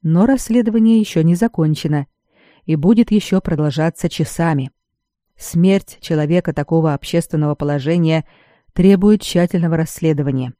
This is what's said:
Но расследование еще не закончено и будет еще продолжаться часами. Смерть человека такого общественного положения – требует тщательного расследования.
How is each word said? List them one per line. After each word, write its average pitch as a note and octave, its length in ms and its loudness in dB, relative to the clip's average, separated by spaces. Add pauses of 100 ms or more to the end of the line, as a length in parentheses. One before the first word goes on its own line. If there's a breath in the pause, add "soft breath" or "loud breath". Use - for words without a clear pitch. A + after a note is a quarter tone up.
Но E3 240 2
расследование A3+ 720 2
еще G3 260 0
не E3+ 120 4
закончено D#3 720 -2 (580 soft breath)
и D#3+ 120 -2
будет G#3+ 340 2
еще - 300 0
продолжаться D#3 640 -2
часами. D#3 640 -4 (640)
Смерть F#3+ 640 0
человека D#3+ 540 -2
такого D#3+ 400 0
общественного D3+ 640 -2
положения – D#3 720 -2 (480 soft breath)
требует G3 480 4
тщательного E3+ 560 -2
расследования. C#3+ 840 -2